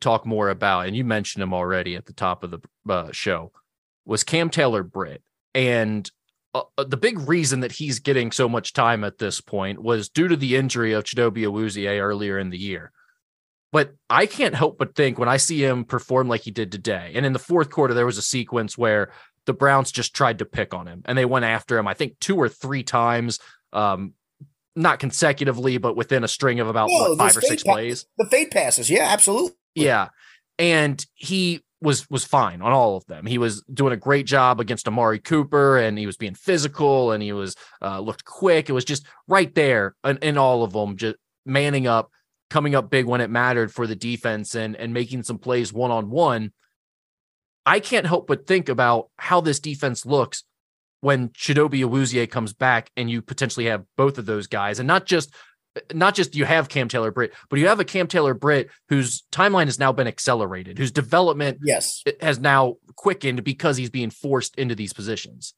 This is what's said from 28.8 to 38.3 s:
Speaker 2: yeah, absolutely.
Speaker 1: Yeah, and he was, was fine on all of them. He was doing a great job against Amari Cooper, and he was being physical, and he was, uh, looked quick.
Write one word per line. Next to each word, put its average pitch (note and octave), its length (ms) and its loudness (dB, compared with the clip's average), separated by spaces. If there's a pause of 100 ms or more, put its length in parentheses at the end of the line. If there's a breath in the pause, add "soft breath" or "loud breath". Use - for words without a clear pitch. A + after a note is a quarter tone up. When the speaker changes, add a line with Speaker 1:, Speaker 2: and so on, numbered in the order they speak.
Speaker 2:
yeah, - 140 4
absolutely. G#3 480 2 (220)
Speaker 1:
Yeah, C3+ 340 2 (500 soft breath)
and D3+ 460 2 (100)
he F3+ 460 -2 (200)
was, D3 300 0
was C3+ 140 -4
fine G2 360 0
on A2+ 120 0
all A#2 240 4
of F2+ 100 -14
them. D#2+ 180 -14
He A#2+ 140 -2
was A2 240 -2 (100)
doing C3+ 200 0
a A#2 40 -2
great C3+ 300 0
job B2+ 320 4
against A#2 300 -4
Amari A2 320 2
Cooper, C#3+ 580 4
and A2 180 2
he G#2 100 -6
was F#2+ 100 -8
being G2+ 180 -10
physical, C#3+ 800 0
and G#2+ 100 -2
he G#2 100 -4
was, G2 220 -6 (260 loud breath)
uh, G2 200 -6
looked A2 240 -10
quick. E3 440 2